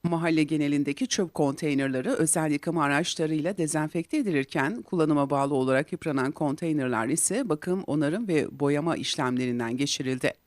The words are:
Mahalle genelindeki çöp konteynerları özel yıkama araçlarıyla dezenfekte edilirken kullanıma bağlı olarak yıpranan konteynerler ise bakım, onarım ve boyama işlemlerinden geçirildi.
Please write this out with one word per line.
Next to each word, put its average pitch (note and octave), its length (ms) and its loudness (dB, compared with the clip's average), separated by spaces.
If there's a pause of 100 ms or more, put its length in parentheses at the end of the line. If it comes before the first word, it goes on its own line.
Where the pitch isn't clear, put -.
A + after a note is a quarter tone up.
Mahalle E3 400 2
genelindeki D3 640 0
çöp F3+ 260 -2
konteynerları C#3 800 0
özel D#3+ 400 2
yıkama D3+ 320 0
araçlarıyla D#3 760 0
dezenfekte D#3 600 -2
edilirken D#3+ 640 0
kullanıma D3+ 480 2
bağlı C#3 240 2
olarak C3 380 2
yıpranan C#3 400 -2
konteynerler C#3 760 -2
ise F#3+ 420 0
bakım, F#3 380 -2
onarım D#3 400 0
ve D3 320 0
boyama D3 360 0
işlemlerinden B2 840 -2
geçirildi. C3 560 -2 (140)